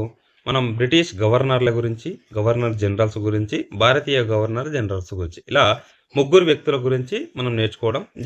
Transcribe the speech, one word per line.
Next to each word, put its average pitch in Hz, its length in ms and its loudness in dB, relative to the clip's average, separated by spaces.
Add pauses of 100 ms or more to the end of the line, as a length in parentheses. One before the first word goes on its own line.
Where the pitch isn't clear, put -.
(460)
మనం 127 180 0 (140)
బ్రిటిష్ 160 340 2 (100)
గవర్నర్ల 123 560 2
గురించి, 117 320 -6 (280)
గవర్నర్ 117 440 0
జనరల్స్ 104 440 0
గురించి, 107 320 -2 (240)
భారతీయ 135 380 2 (120)
గవర్నర్ 110 440 -2
జనరల్స్ 98 420 -4
గురించి, 82 320 -8
ఇలా 131 160 4 (480)
ముగ్గురు 147 360 4
వ్యక్తుల 139 360 0
గురించి 131 320 -2 (220)
మనం 123 200 -2
నేర్చుకోవడం 113 440 -2 (220)